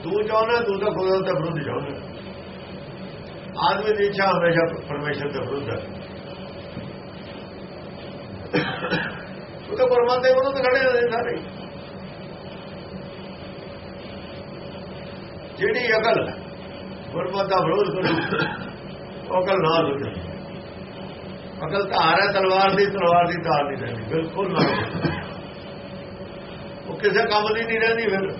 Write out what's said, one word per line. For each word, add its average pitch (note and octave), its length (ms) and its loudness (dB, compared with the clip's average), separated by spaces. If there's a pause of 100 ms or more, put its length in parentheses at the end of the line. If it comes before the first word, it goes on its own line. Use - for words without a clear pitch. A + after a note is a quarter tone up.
ਤੂੰ F#3 200 0
ਚਾਹੁੰਦਾ, A3 360 4
ਤੂੰ G3+ 200 2
ਤਾਂ G#3 120 2
ਖੁਦਾ F#3+ 280 2
ਦੇ F#3 140 0
ਵਿਰੁੱਧ D#3 320 0
ਚਾਹੁੰਦਾ। C#3 300 -4 (1700)
ਆਦਮੀ G3+ 300 2
ਦੀ G3+ 80 4
ਇੱਛਾ G3 220 2
ਹਮੇਸ਼ਾ E3+ 360 6 (260)
ਪਰਮੇਸ਼ਰ C#3+ 400 -2
ਦੇ C3+ 100 -4
ਵਿਰੁੱਧ C#3+ 300 -4
ਹੈ। C#3+ 100 -4 (4000)
ਉਹ - 60 -4
ਤਾਂ B4+ 80 6
ਗੁਰਮਤਿ B4 380 6
ਦੇ B3+ 100 8
ਵਿਰੁੱਧ C4+ 240 4
ਖੜੇ B3+ 280 4
ਹੋਏ A#3+ 260 6
ਸਾਰੇ। A#3 240 0 (4000)
ਜਿਹੜੀ A3 260 2 (100)
ਅਕਲ A3 260 6 (920)
ਗੁਰਮਤਿ F#3 360 0
ਦਾ F#3+ 120 4
ਵਿਰੋਧ F3 360 4
ਕਰੂ, F#3+ 160 2 (1160)
ਉਹ F3+ 120 2
ਅਕਲ F#3+ 160 4
ਨਾ D#3+ 140 4 (120)
ਸੁਝੇ। C#3+ 280 0 (1500)
ਅਕਲ G3 320 0
ਧਾਰ F3 320 6
ਹੈ G3+ 120 4
ਤਲਵਾਰ F#3+ 420 6
ਦੀ, G3 100 8
ਤਲਵਾਰ F3 420 6
ਦੀ E3+ 140 0
ਧਾਰ D3+ 220 4
ਨਹੀਂ C#3 140 -2
ਰਹਿੰਦੀ, A#2+ 380 -4
ਬਿਲਕੁਲ F3 380 0
ਨਾ। A#3+ 60 2 (2250)
ਉਹ - 120 -6
ਕਿਸੇ G#3 240 4
ਕੰਮ G#3+ 300 4
ਦੀ A3+ 120 0
ਨਹੀਂ A3+ 140 0
ਰਹਿੰਦੀ A3+ 240 4
ਫਿਰ। F#3+ 260 2 (100)